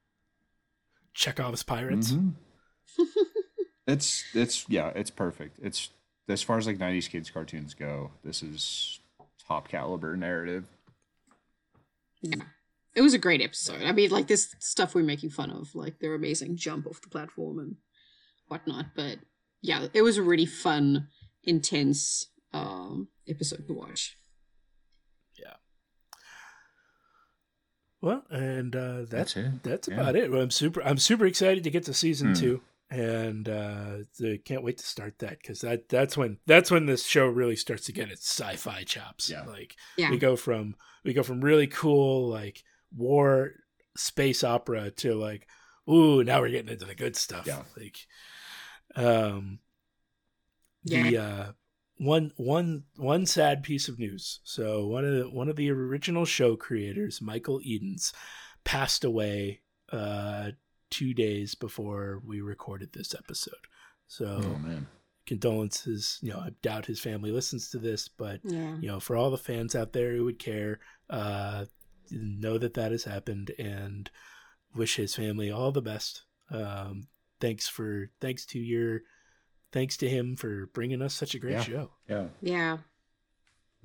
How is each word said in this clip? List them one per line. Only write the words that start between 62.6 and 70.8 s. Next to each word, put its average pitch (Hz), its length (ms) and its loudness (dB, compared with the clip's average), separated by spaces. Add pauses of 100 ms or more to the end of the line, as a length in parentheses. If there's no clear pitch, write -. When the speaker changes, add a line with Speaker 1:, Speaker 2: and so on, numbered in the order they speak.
Speaker 1:
this - 220 -10
episode. - 520 -12 (420)
So 104 340 -6
Speaker 2:
Oh, 78 160 -4
man. 76 280 -8 (400)
Speaker 1:
condolences. 110 960 -4
You 107 100 -6
know, 95 80 -8
I 87 100 -8 (100)
doubt 110 260 -4
his 110 140 -6
family 107 300 -6
listens 123 400 -4
to 123 80 -8
this, 113 300 -4
but, 101 360 -10
Speaker 3:
Yeah. 160 360 -6
Speaker 1:
you 165 80 -6
know, 98 120 -6
for 117 160 -4
all 131 140 2
the 131 80 -2
fans 117 360 -6
out 113 180 -4
there 120 220 0
who 120 100 0
would 117 140 -2
care, 107 420 -6 (280)